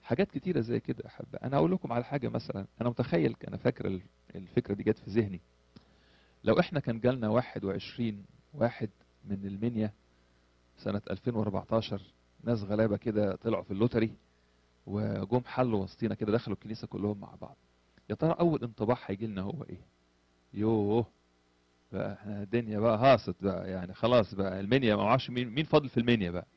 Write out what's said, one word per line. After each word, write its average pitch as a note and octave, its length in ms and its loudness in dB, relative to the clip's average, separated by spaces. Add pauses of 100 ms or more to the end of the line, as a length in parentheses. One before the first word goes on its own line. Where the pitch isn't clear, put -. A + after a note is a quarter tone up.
حاجات D#3+ 280 0
كتيرة D3+ 300 -2
زي A#2 200 -2
كده - 240 -6
يا A#2 40 -14
أحبة. - 340 -14
أنا C3 140 -2
أقول D#3+ 160 4
لكم D#3 200 -4
على A#2+ 120 0
حاجة C3+ 240 -4
مثلًا، A2+ 380 -6 (140)
أنا A#2 80 0
متخيل، B2 480 0 (120)
أنا G2 80 -10
فاكر A#2 300 0
ال-، F#2+ 160 -4 (320)
الفكرة G2 400 -2
دي G2+ 80 -8
جت G#2 160 2
في - 120 -14
ذهني. G2 300 0 (1040)
لو A2 160 4
إحنا E3+ 200 0
كان A2+ 200 -2
جالنا B2 280 2
واحد A2 360 0
وعشرين G2+ 600 -4 (300)
واحد A#2 360 -2 (340)
من G2 220 -6
المنيا G#2+ 460 -2 (840)
سنة G#2 340 -4
ألفين A#2 240 -4
وأربعتاشر، G#2 680 -2 (420)
ناس A2 180 0
غلابة G#2 340 2
كده G#2 400 0
طلعوا A2 260 -2
في - 80 -12
اللوتري A2+ 420 2 (760)
وجم G#2 600 0
حلوا A2+ 360 0
وسطينا G#2 320 -4
كده، G#2+ 180 0
دخلوا G#2+ 240 0
الكنيسة A2 300 -12
كلهم G2+ 340 -2
مع - 200 -16
بعض، - 160 -16 (540)
يا A2 40 0
ترى D#3+ 180 2
أول E3 300 2
انطباع A2+ 440 0
هيجي G2+ 200 -4
لنا G2 160 -6
هو G#2 260 -6
إيه؟ - 120 -12 (720)
يوه، G#2+ 520 2 (840)
بقى G2+ 200 -4
إحنا G2+ 300 -10
الدنيا G#2+ 360 -2
بقى A2 200 4
هاصت A#2 460 4
بقى، F#2 260 -2
يعني F#2 240 -8
خلاص A#2 400 2
بقى F#2+ 260 -2
المنيا A2 360 4
ما G2+ 80 2
معاش A#2+ 260 2
مين، B2 200 -4
مين C#3 140 0
فاضل D3 240 4
في B2+ 120 0
المنيا A#2 300 4
بقى؟ F2 160 -6 (100)